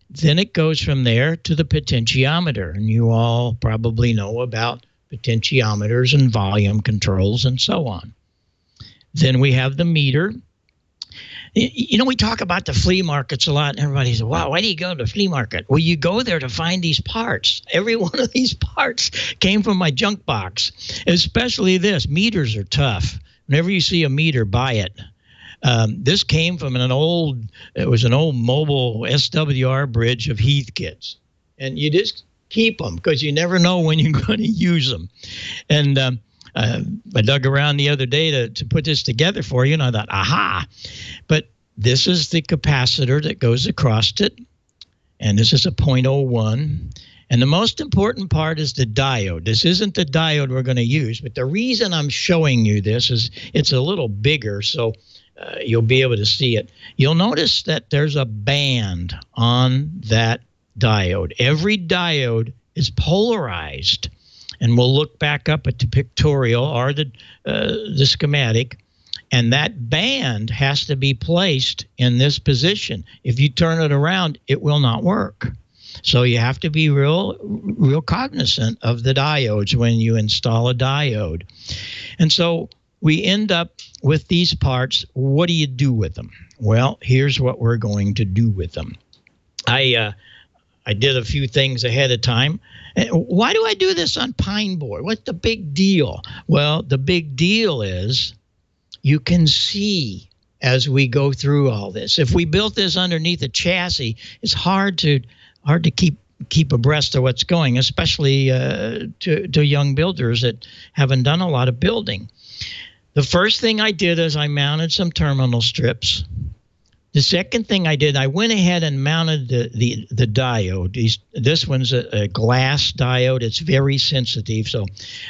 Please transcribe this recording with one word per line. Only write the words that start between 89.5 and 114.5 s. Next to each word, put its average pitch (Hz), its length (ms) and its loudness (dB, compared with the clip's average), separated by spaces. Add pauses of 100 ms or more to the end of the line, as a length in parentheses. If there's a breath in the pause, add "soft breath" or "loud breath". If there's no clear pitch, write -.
I, 127 280 2
uh, 107 160 0 (760 loud breath)
I 107 80 -2
did 127 240 2
a 120 60 -2
few 135 240 -2
things 131 360 0
ahead 127 280 2
of 117 100 -2
time. 127 380 0 (360 loud breath)
Eh, 208 140 0
why 190 440 0
do - 120 2
I 214 80 0
do 190 200 2
this 165 240 -2
on - 160 -4
pine 196 440 -4
board? 135 260 -8
What's 220 180 -4
the - 120 -8
big 180 400 -4
deal? 180 480 2 (260 loud breath)
Well, 151 360 2
the 135 140 0
big 151 380 0
deal 175 460 2
is 98 520 -4 (680)
you 147 180 2
can 170 280 4
see 170 840 -2 (320)
as 131 280 2
we 135 180 2
go 139 240 0
through 143 380 2
all 101 220 -4
this. - 280 -2
If 135 140 2
we 175 120 2
built 202 300 0
this 185 220 0
underneath 175 440 -2
a 135 60 -2
chassis, 170 720 -2 (240 loud breath)
it's - 120 -2
hard 196 460 0
to, 143 220 2 (420 soft breath)
hard 160 220 2
to 160 60 2
keep, - 260 2 (320)
keep 151 240 2
abreast 139 420 2
of 131 80 2
what's 127 200 0
going, 147 340 2
especially, 135 760 2
uh, 127 540 -2 (160)
to, 170 260 -2
to 151 180 4
young 143 300 2
builders 123 460 0
that 120 260 -2 (260 loud breath)
haven't 131 300 2
done 151 160 2
a 185 80 -2
lot 127 220 0
of 120 100 -2
building. 175 500 -2 (840 loud breath)
The 143 100 4
first 180 380 2
thing 220 180 2
I 214 120 0
did 170 280 0
is 160 160 0
I 147 120 -2
mounted 147 440 -2